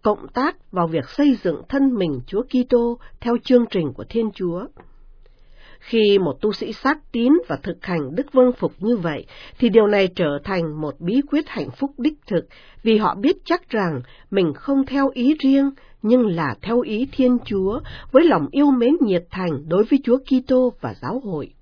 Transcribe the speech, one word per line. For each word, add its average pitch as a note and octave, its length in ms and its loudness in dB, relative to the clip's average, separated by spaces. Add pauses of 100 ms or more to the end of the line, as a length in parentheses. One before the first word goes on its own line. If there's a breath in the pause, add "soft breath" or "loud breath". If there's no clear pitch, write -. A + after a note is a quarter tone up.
cộng - 300 0
tác D4 380 -4
vào F3 160 0
việc D#3+ 220 -4
xây C#4+ 260 4
dựng E3+ 340 -4
thân C4+ 240 2
mình E3+ 340 -2
Chúa G3+ 140 -4
Kitô A#3+ 580 0 (220 soft breath)
theo A#3+ 220 -2
chương A#3+ 260 4
trình D3+ 240 -4
của - 160 -14
Thiên A3+ 220 -2
Chúa. F3+ 340 -6 (1120 soft breath)
Khi G#3 400 2
một D#3 220 0
tu G#3+ 100 0
sĩ G#3 220 -8
xác D4+ 240 -2 (140)
tín A#3+ 220 2 (140)
và C#3+ 160 -4
thực E3+ 220 -10
hành D#3 300 -4
đức C#4+ 180 -6
vâng B3+ 180 6
phục F#3 280 -4
như A3 180 0
vậy, D#3+ 280 -6 (340 loud breath)
thì A#3+ 100 4
điều G#3 180 6
này G3 280 2
trở D3 280 -2
thành E3 380 -4
một D3 180 -6
bí G#3 220 0 (100)
quyết D4+ 160 -2
hạnh F3 300 -8
phúc C#4 200 -4
đích D4 160 -2 (140)
thực, E3+ 180 -2 (380 soft breath)
vì A3 140 4
họ G#3 180 0
biết C#4+ 300 0
chắc F4 240 -4
rằng E3+ 320 -2 (300 soft breath)
mình F#3 220 0
không C4+ 320 -2
theo C#4 280 -2
ý B3+ 260 2
riêng, C#4 300 2 (320 soft breath)
nhưng A#3 260 4
là D#3+ 340 -2
theo A#3+ 200 0
ý A3+ 300 -4
Thiên B3 340 2
Chúa, G3+ 340 -2 (320 loud breath)
với E4 160 6
lòng C4 240 2
yêu C#4+ 200 2
mến B3 300 2
nhiệt F#3 300 0
thành F3+ 200 -4 (160)
đối F#3 160 2
với C4 200 2
Chúa A#3+ 140 2
Kitô B3+ 640 0
và A2 200 -8
giáo G#3 220 -8
hội. E3 260 -8 (120)